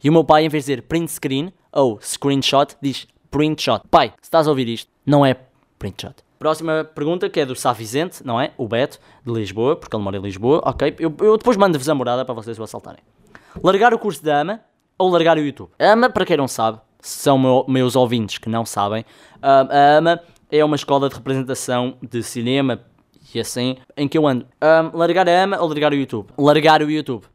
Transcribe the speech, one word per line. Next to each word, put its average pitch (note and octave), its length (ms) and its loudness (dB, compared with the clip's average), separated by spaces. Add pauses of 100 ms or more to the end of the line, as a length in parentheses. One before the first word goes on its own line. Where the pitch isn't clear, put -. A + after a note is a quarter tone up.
E C#3 80 2
o D#3 40 4
meu E3 100 6
pai, D#3 220 4
em D#3+ 40 -2
vez D3 140 -4
de C3+ 80 -6
dizer A#2+ 120 -6
print E3 280 -4
screen C#3+ 400 -6 (180)
ou B2+ 320 0
screenshot, C#3 800 -2
diz C#3 260 -8 (240)
print D3+ 320 -2
shot. A2+ 260 -2
Pai, C#3+ 200 2
se - 180 -20
estás D#3+ 200 2
a - 40 0
ouvir C3 160 -2
isto, A#2 240 -10 (120)
não C#3+ 220 4
é C3 100 2 (440)
print - 240 -12
shot. - 120 -16 (220)
Próxima D#3 460 -4
pergunta, E3 460 -6
que F3+ 100 -6
é D3 60 0
do B2+ 100 -8
Sá B2+ 180 -2
Vicente, A#2 500 -8
não A#2+ 160 -4
é? C#3 180 -4
O B2 100 -8
Beto, A#2 320 -4 (260)
de A#2+ 60 -8
Lisboa, A2+ 440 -2
porque - 200 -12
ele G#2+ 80 -4
mora G2 140 -6
em F#2+ 40 -8
Lisboa. G2+ 440 -2
Ok, C#3 340 -2
eu, D#3+ 120 -4 (100)
eu G#3+ 160 4
depois A3 200 0
mando-vos D#3+ 320 0
a D#3 60 2
morada B2 300 -2
para B2+ 100 -8
vocês A2 240 -12
o A2 40 -8
assaltarem. G2+ 360 -16 (640)
"Largar G3 280 4
o A3+ 60 0
curso G#3 260 -6
da D3 180 0
ama G3+ 180 -6 (400)
ou F#3 100 2
largar E3 280 4
o - 20 0
YouTube?" C#3 400 -6
A F#3 140 6
ama, A#3+ 180 4
para F#3 140 -2
quem F3 120 0
não C#3 100 0
sabe, A2+ 320 -4 (200)
são - 400 0
meu, C3 280 4
meus B2+ 280 0
ouvintes A#2+ 420 0
que - 120 -12
não A2+ 160 -4
sabem, G#2 380 -4 (380)
ah, C3+ 260 4
a C#3+ 300 6
ama E3 220 2 (320)
é D3+ 120 2
uma D3+ 120 0
escola C#3 340 0
de - 60 -16
representação B2+ 840 -4
de A#2 200 -8
cinema B2 600 -2 (520)
e A#2 60 -6
assim, B2+ 380 -6 (200)
em C#3+ 100 -4
que D3+ 100 -2
eu D3+ 100 2
ando. B2+ 180 -2 (160)
Ah, D#3+ 320 4
largar E3+ 340 2
a F3 160 4
ama G3 160 -2
ou E3+ 80 0
largar D3+ 240 0
o D3 40 -2
YouTube? B2 320 -4 (100)
Largar D3+ 460 6
o D3+ 80 -2
YouTube. C#3+ 320 -6 (120)